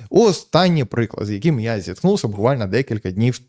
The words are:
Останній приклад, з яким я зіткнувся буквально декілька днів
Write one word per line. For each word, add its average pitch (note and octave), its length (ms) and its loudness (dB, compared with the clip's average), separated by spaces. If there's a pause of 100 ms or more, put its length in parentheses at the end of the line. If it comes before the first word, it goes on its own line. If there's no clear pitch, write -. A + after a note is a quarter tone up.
Останній F3+ 760 2
приклад, G#2 440 -4
з G#2 40 -4
яким G#2+ 280 0
я A2+ 200 -4
зіткнувся A#2 480 -2
буквально G#2+ 400 -2
декілька G#2+ 440 -4
днів A2+ 380 0